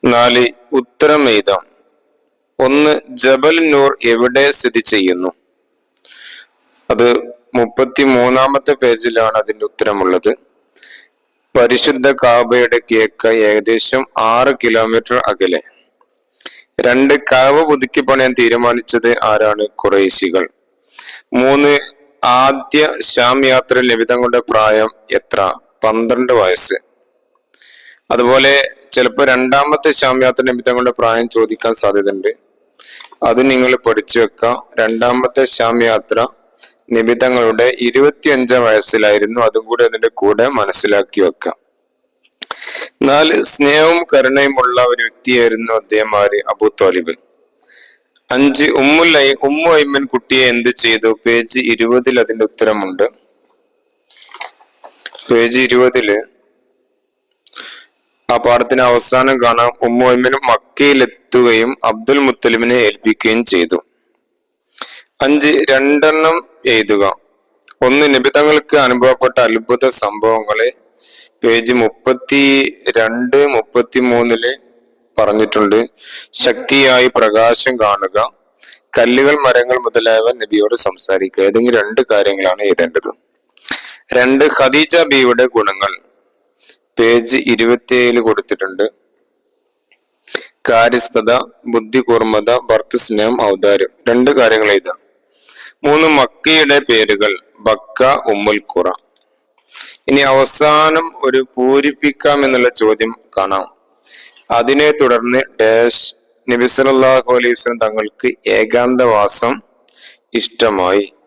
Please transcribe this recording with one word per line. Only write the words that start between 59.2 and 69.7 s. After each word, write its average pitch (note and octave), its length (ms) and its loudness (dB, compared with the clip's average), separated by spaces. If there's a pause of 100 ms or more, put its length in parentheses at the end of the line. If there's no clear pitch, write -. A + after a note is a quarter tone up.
കാണാം, A#2+ 280 2 (160)
ഉമ്മു A#2+ 180 0 (100)
ഐമൻ B2+ 200 0 (160)
മക്കയിലെത്തുകയും B2 1200 0 (180)
അബ്ദുൽ A2+ 300 -2
മുത്തലിബിനെ A#2+ 560 0 (140)
ഏൽപ്പിക്കുകയും A2 520 -2 (120)
ചെയ്തു. E2+ 260 0 (1500)
അഞ്ച്, D3 260 0 (200)
രണ്ടെണ്ണം D#3 640 0 (360)
എഴുതുക. G#2 320 0 (800)
ഒന്ന്, C#3 300 2
നബി B2+ 220 0
തങ്ങൾക്ക് D3+ 400 2
അനുഭവപ്പെട്ട B2+ 680 2
അത്ഭുത A2+ 400 -2